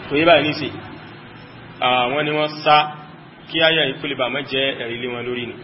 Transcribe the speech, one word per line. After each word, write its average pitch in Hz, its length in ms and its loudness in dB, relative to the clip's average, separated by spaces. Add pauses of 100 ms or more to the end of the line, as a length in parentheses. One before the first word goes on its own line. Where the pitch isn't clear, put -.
Kò 143 120 -6
yé 156 100 4
báyìí 151 220 6
nísìn. 139 240 -4 (1040)
À, 131 100 0 (200)
wọ́n 147 180 -2
ní 151 60 -2
wọ́n 151 240 0
sá 151 200 6 (720)
kí 160 140 -6
àyà 160 240 4
yìí 135 100 0
kó - 140 -10
lè 139 80 -4
bà 123 140 -2
má 135 120 -4
jẹ́ 135 240 -2 (140)
ẹ̀rí 120 180 -8
lé 123 100 -6
wọn 120 180 -6
lórí 123 200 -4
ni. 113 80 -10 (100)